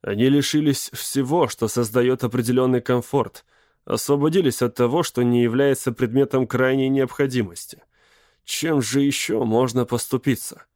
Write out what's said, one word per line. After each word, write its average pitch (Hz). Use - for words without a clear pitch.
Они 104
лишились 143
всего, 139
что 110
создает 123
определенный 123
комфорт. 123
Освободились 143
от 120
того, 127
что -
не 120
является 127
предметом 131
крайней 131
необходимости. 127
Чем 151
же 127
еще 131
можно 120
поступиться? -